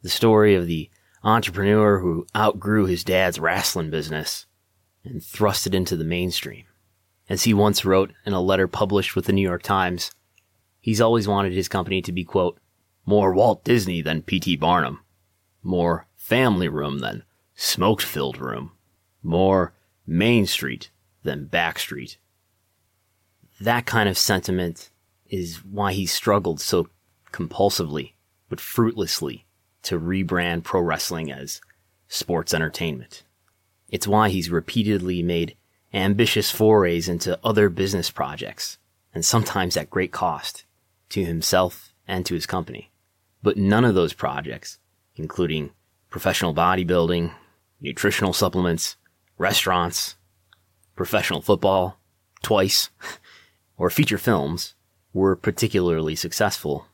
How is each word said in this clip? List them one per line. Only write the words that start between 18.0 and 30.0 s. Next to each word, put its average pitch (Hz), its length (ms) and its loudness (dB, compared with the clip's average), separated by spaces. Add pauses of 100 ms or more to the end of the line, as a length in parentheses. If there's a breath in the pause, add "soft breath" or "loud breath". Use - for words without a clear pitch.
Room, 64 320 -10 (500)
more 90 520 2 (340)
Main 104 400 4
Street - 420 -6 (340)
than 71 220 -6
Back 82 320 -2
Street." - 400 -10 (1400)
That 117 240 0
kind 110 220 2
of 92 100 0
sentiment 92 720 -2 (380)
is 85 380 -8
why 101 260 -2
he 95 140 -2
struggled 90 560 0
so 87 260 0 (460)
compulsively, 82 800 -2 (340)
but - 140 -12
fruitlessly, 98 840 -2 (380)
to 87 160 -4
rebrand 87 640 -2